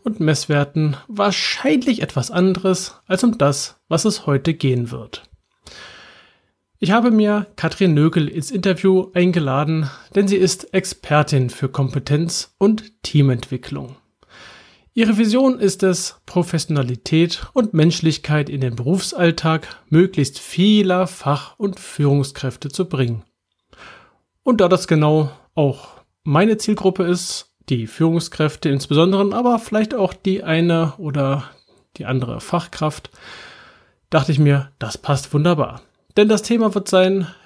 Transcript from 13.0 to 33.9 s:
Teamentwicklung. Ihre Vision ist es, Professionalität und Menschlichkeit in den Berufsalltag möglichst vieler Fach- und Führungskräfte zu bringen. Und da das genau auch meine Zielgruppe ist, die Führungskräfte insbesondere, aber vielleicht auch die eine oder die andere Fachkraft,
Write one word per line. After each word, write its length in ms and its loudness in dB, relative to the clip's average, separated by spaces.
Teamentwicklung. 880 0
Ihre 240 2
Vision 440 2
ist 240 0
es, 420 -2
Professionalität 1300 -2
und 220 0
Menschlichkeit 720 0
in 120 -6
den 140 -2
Berufsalltag 960 0
möglichst 520 2
vieler 680 2
Fach- 520 -4
und 200 -4
Führungskräfte 920 -2
zu 180 -4
bringen. 340 -2
Und 180 2
da 80 6
das 200 0
genau 420 2
auch 400 -2
meine 300 4
Zielgruppe 460 0
ist, 500 -4
die 180 -2
Führungskräfte 840 -2
insbesondere, 640 2
aber 240 2
vielleicht 360 -2
auch 200 0
die 280 -2
eine 540 0
oder 480 -2
die 80 -12
andere 340 -4
Fachkraft, 720 -6